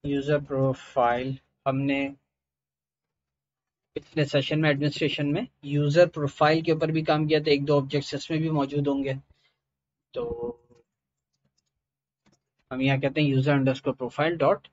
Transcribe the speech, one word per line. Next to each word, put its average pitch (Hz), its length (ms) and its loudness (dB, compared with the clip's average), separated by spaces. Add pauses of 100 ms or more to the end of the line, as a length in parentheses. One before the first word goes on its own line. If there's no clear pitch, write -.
user 143 380 0
profile 131 920 0 (300)
हमने 139 480 -2 (1800)
पिछले - 300 -4
session 151 360 0
में 156 100 4
administration 147 560 -2
में 180 220 -2 (160)
user 147 440 2
profile 156 540 0
के 165 100 0
ऊपर 156 180 0
भी 160 120 -2
काम 156 240 0
किया 151 140 2
था, 151 100 0
एक 143 140 2
दो 143 140 2
objects 139 360 -2
इसमें 160 260 -4
भी 160 100 -2
मौजूद 143 380 -2
होंगे। 135 260 -2 (1000)
तो - 360 -6 (2250)
हम 131 100 -4
यहाँ 135 180 2
कहते 139 200 -2
हैं 143 140 2
user 139 200 4
underscore 131 440 0
profile 151 440 -2
dot 185 300 0